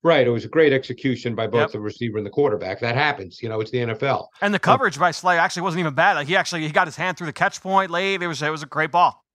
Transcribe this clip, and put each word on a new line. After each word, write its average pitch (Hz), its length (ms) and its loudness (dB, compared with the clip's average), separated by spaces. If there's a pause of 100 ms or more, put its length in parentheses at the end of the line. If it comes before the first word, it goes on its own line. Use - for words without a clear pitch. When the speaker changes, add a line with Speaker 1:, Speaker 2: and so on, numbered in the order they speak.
Speaker 1:
Right, 147 240 6
it - 20 2
was 117 140 -2
a 113 40 -12
great 156 240 4
execution 123 640 -2
by 110 140 -2
both 117 120 2
Speaker 2:
Yep. 151 120 2
Speaker 1:
the 110 80 -8
receiver 107 380 -6
and 104 80 -6
the 98 40 -8
quarterback. 98 480 0
That 117 160 -2
happens, 131 480 -2
you 113 60 -6
know, 110 120 -4
it's 107 120 -6
the 123 80 0
N 117 100 -2
F 113 140 -4
L. - 260 -2 (100)
Speaker 2:
And 202 140 0
the 185 40 0
Speaker 1:
Um, - 20 0
Speaker 2:
coverage 196 360 2
by 170 140 2
Slay 180 260 0
actually 170 260 0
wasn't 160 180 -2
even 151 140 -2
bad. 175 200 4
Like, 143 140 -2
he 185 80 2
actually, 170 260 0
he 151 80 -4
got 185 160 2
his 147 80 -10
hand 175 240 -6
through 175 80 -8
the 147 60 -6
catch - 280 -2
point 190 300 0
late. 190 320 -2
It 175 60 -2
was, 143 120 -6
it 151 100 0
was 156 120 -6
a 151 40 -12
great 151 260 -4
ball. 170 320 2 (100)